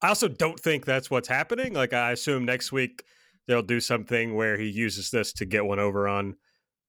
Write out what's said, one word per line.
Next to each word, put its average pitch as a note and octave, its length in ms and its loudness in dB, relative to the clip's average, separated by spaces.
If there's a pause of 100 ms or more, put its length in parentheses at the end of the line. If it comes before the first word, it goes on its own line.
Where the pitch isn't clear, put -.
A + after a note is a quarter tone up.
I F3 60 4
also G#3 180 2
don't D#3+ 320 0
think D#3 260 0
that's C3 260 0
what's B2+ 180 0
happening. A3 460 -2
Like, C3 180 2
I A#2+ 200 2
assume B2+ 320 0
next B2 280 -2
week B2+ 320 -4 (420)
they'll A#2+ 160 4
do A#2 160 0
something A#2 560 0
where G#2+ 220 2
he G#2+ 100 -2
uses G2+ 440 -2
this A2+ 240 0
to - 100 -4
get G#2 220 -2
one G2+ 120 0
over G2+ 300 2
on, G2+ 280 -2 (520)